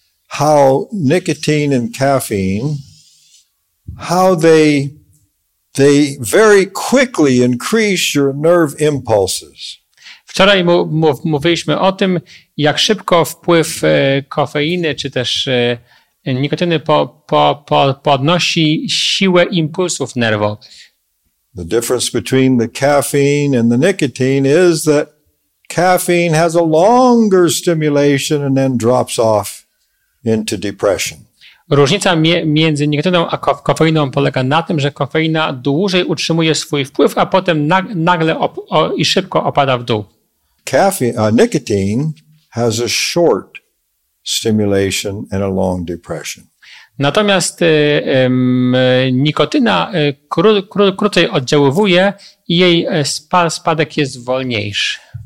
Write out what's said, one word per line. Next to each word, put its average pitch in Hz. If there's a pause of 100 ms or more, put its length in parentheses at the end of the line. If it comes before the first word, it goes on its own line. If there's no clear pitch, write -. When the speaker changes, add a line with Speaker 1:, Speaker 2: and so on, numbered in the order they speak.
(280)
Speaker 1:
how 143
nicotine 151
and 120
caffeine, 127 (1200)
how 185
they, 151 (840)
they 143
very 196
quickly 185
increase 180
your 139
nerve 160
impulses. 110 (460)
Speaker 2:
Wczoraj 190
mu-, 175
mów-, 156
mówiliśmy 156
o 190
tym, 190 (360)
jak 147
szybko 180
wpływ, -
e, 139
kofeiny 156
czy -
też, -
e, 120 (480)
nikotyny 147
po-, 147
po-, 147
po-, 143
podnosi 156
siłę 180
impulsów 160
nerwowych. 104 (680)
Speaker 1:
The 90
difference 117 (100)
between 131
the 113
caffeine 143
and 117
the 117
nicotine 135 (220)
is 160
that 151 (480)
caffeine 175
has 165
a 175
longer 196
stimulation 147
and 135
then 135
drops 120
off 110 (580)
into 110
depression. 98 (520)
Speaker 2:
Różnica 147
mie-, 165
między 151
nikotyną 165
a -
kof-, -
kofeiną 156
polega 139
na 143
tym, 160
że 143
kofeina 160
dłużej 156
utrzymuje 160
swój 143
wpływ, -
a 190
potem 170
nag-, 190
nagle 165
op-, -
o-, 160
i 247
szybko 175
opada 135
w 120
dół. 110 (600)
Speaker 1:
Caffeine, 131
uh, 107
nicotine 131 (380)
has 113
a 120
short - (680)
stimulation 101
and 98
a 98
long 92
depression. 82 (500)
Speaker 2:
Natomiast, 185
y, 151
em, 127 (360)
nikotyna, 165
y, 147 (120)
kró-, 202
kró-, 190
krócej 190
oddziaływuje 175 (360)
i 170
jej, 175
e, 165
spa-, 170
spadek 160
jest 131
wolniejszy. 120 (280)